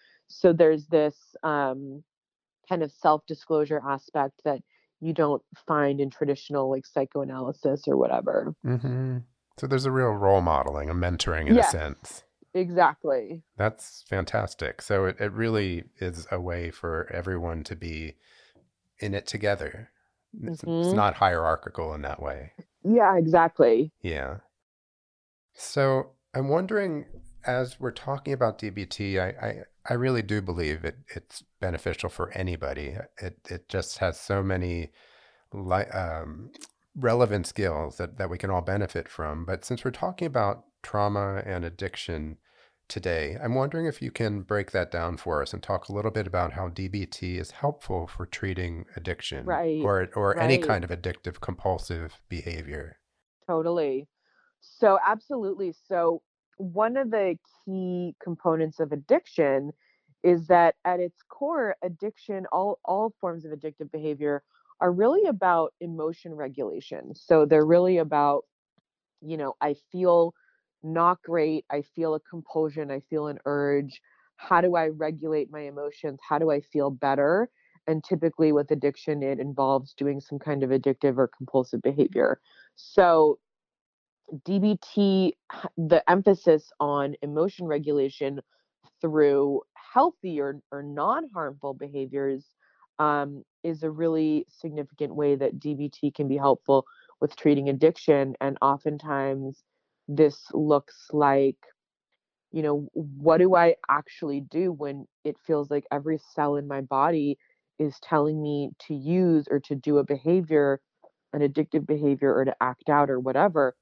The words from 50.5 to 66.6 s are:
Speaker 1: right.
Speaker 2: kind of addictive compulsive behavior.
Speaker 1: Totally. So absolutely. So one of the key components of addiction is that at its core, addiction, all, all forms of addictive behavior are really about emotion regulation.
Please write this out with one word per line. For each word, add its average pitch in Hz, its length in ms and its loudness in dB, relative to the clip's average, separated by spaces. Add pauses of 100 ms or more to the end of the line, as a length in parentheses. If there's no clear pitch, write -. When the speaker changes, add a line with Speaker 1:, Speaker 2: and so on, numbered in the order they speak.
Speaker 1:
right. 170 80 -4
Speaker 2:
kind 98 180 -2
of 82 60 -8
addictive 87 500 -8
compulsive 85 880 -6
behavior. 78 720 -12 (480)
Speaker 1:
Totally. 160 600 -4 (520)
So - 460 4
absolutely. 196 680 -4 (120)
So 170 360 0 (360)
one 202 380 -2
of 262 140 -2
the 196 260 0 (280)
key 180 580 -6
components 160 580 -2
of 147 100 -2
addiction 147 800 0 (500)
is 170 240 4
that 170 380 6
at 180 160 0
its 180 180 -6 (100)
core, 277 560 -2
addiction, 190 640 -8
all, 190 340 0
all 208 360 0
forms 170 240 -6
of 156 80 -14
addictive 151 400 -12
behavior 147 500 -2 (380)
are 180 120 4
really 269 360 4
about 180 520 2
emotion 165 540 -8
regulation. 131 800 -8